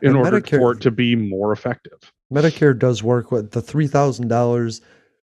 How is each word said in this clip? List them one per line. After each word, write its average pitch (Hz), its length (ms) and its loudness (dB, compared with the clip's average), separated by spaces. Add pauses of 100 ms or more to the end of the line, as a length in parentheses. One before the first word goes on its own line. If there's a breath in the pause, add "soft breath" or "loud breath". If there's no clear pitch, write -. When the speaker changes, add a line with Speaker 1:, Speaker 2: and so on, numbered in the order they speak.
Speaker 1:
in 139 80 4
Speaker 2:
And 135 80 4
Speaker 1:
order 190 240 2
Speaker 2:
Medicare - 180 -2
Speaker 1:
for 120 140 4
it 110 80 -10
to 127 100 2
be 120 240 0
more 104 380 -2
effective. - 460 -10 (340)
Speaker 2:
Medicare 147 440 2
does 120 240 0
work 117 300 -2
with 107 200 -4
the 117 100 -4
three 147 260 -2
thousand 131 400 -2
dollars, 117 540 0 (460 soft breath)